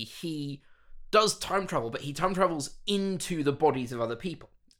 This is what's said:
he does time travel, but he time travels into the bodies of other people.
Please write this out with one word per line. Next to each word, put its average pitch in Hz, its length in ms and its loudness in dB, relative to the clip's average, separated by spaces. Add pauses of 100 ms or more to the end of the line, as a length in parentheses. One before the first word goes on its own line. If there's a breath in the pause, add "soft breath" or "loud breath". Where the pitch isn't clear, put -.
he 143 580 -6 (480)
does 214 300 6
time 190 260 0
travel, 117 240 -2
but - 120 -6
he 143 100 -6
time 175 220 0
travels 170 520 0
into 196 560 0
the 143 100 4
bodies 131 400 2
of 120 80 -2
other 117 160 -2
people. - 320 -8 (320)